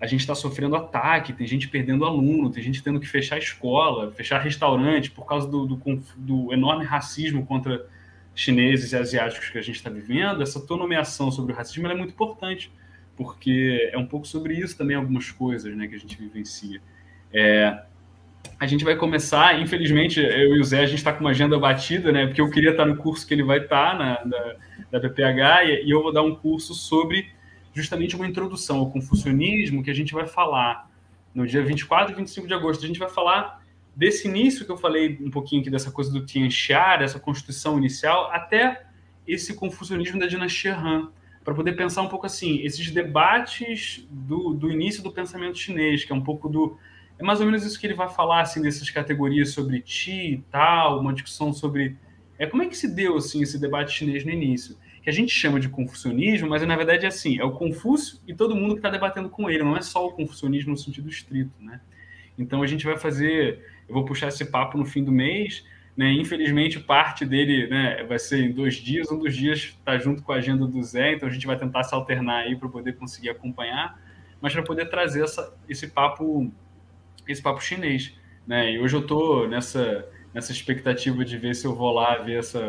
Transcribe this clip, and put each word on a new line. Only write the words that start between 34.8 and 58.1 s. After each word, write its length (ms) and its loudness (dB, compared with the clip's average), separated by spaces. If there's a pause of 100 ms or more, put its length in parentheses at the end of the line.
um 80 -4
pouquinho 320 0
aqui, 80 -4
dessa 220 -2
coisa 200 -2
do 140 -4
Tianxia, 720 4
dessa 220 0
constituição 580 -2
inicial, 560 2
até 520 2 (400)
esse 280 -6
confucionismo 640 -6
da 60 0
dinastia 500 -2
Han, 340 -2 (360)
pra 80 -2
poder 200 0
pensar 280 -2
um 60 0
pouco 180 -8
assim, 380 -2
esses 260 -6
debates 1200 2
do, 440 -4
do 180 0
início 320 -2
do 80 -8
pensamento 460 -8
chinês, 460 0
que 80 -8
é 40 -2
um 60 0
pouco 280 -4
do, 260 0 (440)
é 40 -8
mais 160 2
ou 60 4
menos 180 2
isso 160 -6
que 60 -8
ele 80 -2
vai 160 -2
falar, 320 2
assim, 200 -2
dessas 280 -2
categorias 640 0
sobre 300 -2
Qi 520 -6
e 40 -4 (140)
tal, 480 4
uma 140 0
discussão 400 -4
sobre, 420 -2 (420)
é, 100 -2
como 160 0
é 20 0
que 100 -8
se 180 -4
deu, 240 2
assim, 260 -2
esse 160 -4
debate 320 -2
chinês 340 -2
no 60 -4
início, 440 -2 (260)
que 80 -2
a 40 0
gente 180 0
chama 300 2
de 80 -2
confucionismo, 800 -2
mas 120 2
na 140 2
verdade 300 2
é 20 2
assim, 320 -2
é 40 0
o 80 0
Confúcio 760 -2